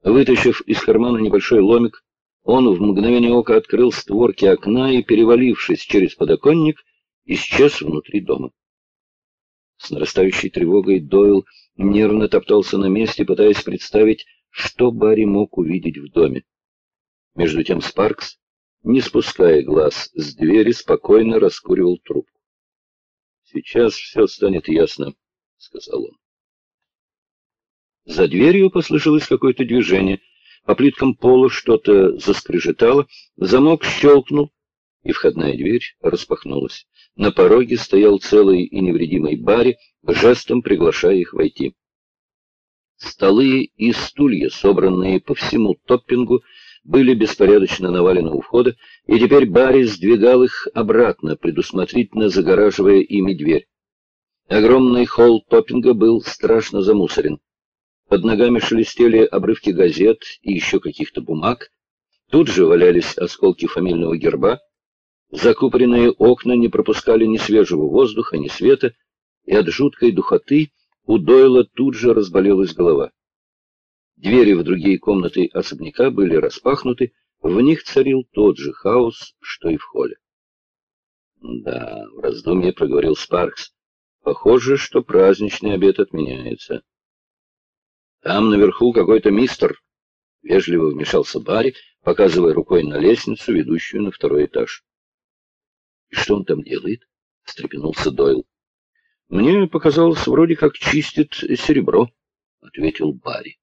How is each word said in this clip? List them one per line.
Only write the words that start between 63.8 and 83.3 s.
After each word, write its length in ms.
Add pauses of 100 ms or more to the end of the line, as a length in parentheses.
герба. 440 (720)
Закупоренные 800
окна 440
не 140
пропускали 580
ни 100
свежего 500
воздуха, 520
ни 100
света, 460 (500)
и 100
от 140
жуткой 440
духоты 600 (320)
у 140
Дойла 460
тут 300
же 200
разболелась 600
голова. 380 (1040)
Двери 380
в 100
другие 340
комнаты 540
особняка 580
были 240
распахнуты, 800 (280)
в 200
них 240
царил 480
тот 240
же 160
хаос, 680
что 280
и 80
в 80
холле. 320 (1200)
«Да», — 760
в 60
раздумье 520
проговорил 420
Спаркс, — 600 (480)